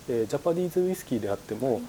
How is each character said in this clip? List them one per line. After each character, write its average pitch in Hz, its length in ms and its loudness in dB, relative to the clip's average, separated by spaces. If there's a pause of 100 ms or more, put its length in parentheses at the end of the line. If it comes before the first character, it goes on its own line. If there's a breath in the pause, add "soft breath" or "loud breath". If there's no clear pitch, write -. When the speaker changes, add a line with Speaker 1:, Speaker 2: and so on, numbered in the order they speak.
Speaker 1:
え 117 140 2
ー、 107 40 0
ジ 147 80 0
ャ 143 40 -2
パ 170 140 2
ニ 180 140 2
ー 165 60 -4
ズ 185 60 2
ウ 180 100 4
イ 185 60 0
ス - 100 -10
キ 127 120 0
ー - 20 0
で 101 100 -2
あ 101 60 2
っ - 20 -6
て - 160 -8
も、 120 220 2
Speaker 2:
は - 40 -2
い。 - 100 -6